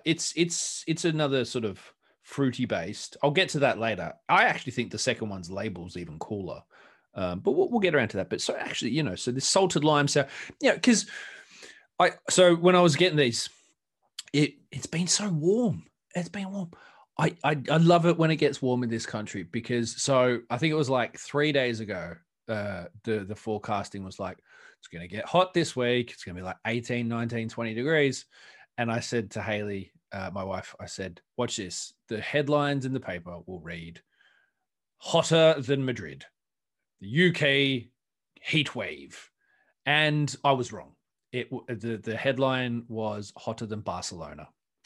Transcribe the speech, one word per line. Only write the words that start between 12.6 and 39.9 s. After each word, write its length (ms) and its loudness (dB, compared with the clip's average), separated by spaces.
I 60 8
was 160 8
getting 220 4
these, 320 2
it, 220 2
it's 140 -10
been 220 -2
so 200 0
warm. 560 2
It's 140 -4
been 200 -8
warm. 220 -8
I, 240 2
I, 260 0
I 80 4
love 280 8
it 120 6
when 140 4
it 60 2
gets 240 2
warm 220 2
in 60 -2
this 160 -4
country 380 -6
because, 580 -4
so 380 4
I 80 -2
think 140 0
it 40 0
was, 140 2
like, 300 -2
three 320 0
days 300 0
ago, 340 -8
uh, 380 -6
the, 220 -2
the 100 -10
forecasting 680 -6
was 120 -16
like, 200 -8
"It's 80 -20
gonna 220 -14
get 160 -10
hot 280 2
this 220 0
week. 360 0
It's 120 -20
gonna 160 -10
be, 60 -10
like, 200 -8
eighteen, 440 -4
nineteen, 400 -4
twenty 240 -6
degrees." 520 0
And 120 -2
I 120 0
said 300 -4
to 100 -6
Haley, 500 -4
uh, 200 -8
my 120 -6
wife, 340 -8
I 60 -14
said, 340 -10
"Watch 220 -4
this. 360 -10
The 140 -6
headlines 640 0
in 80 -4
the 80 -4
paper 440 -10
will 140 -12
read, 420 -12
'Hotter 640 4
than 240 0
Madrid, 400 -6
the 80 -14
U 240 4
K 600 0
heat 340 -2
wave.'" 540 -12
And 580 2